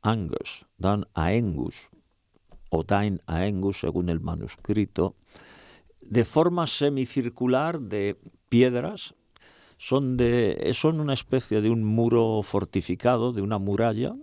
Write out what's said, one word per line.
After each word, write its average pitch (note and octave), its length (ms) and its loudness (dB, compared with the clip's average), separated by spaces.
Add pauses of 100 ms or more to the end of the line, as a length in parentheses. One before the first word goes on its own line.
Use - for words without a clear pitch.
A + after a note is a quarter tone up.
Angus, - 640 -4 (140)
Dan G2 340 0
Aengus, F#2+ 760 0 (800)
o D#2+ 140 2
Dain G2+ 420 0
Aengus, F#2+ 540 -2
según F2 280 -2
el E2 120 0
manuscrito, F#2+ 960 -2 (880)
de A2+ 220 2
forma E3+ 420 2
semicircular C3+ 1120 0
de G2+ 380 -4 (300)
piedras. B2+ 640 2 (640)
Son C3 380 0
de, A#2+ 580 2
son D#3 260 0
una D3 140 0
especie B2 460 -2
de G#2+ 100 2
un A2+ 140 2
muro A2+ 580 2
fortificado, A2 920 0
de G#2 100 -4
una G#2 160 -2
muralla G#2+ 640 -2